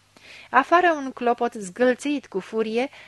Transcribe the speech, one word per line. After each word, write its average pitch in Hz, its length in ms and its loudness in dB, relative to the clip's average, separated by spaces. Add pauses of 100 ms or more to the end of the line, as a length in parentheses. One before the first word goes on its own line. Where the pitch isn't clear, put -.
(500)
Afară 339 460 4
un 269 160 -8
clopot 240 400 -2
zgâlțâit 247 760 -2
cu 190 140 -8
furie 220 480 -4 (200)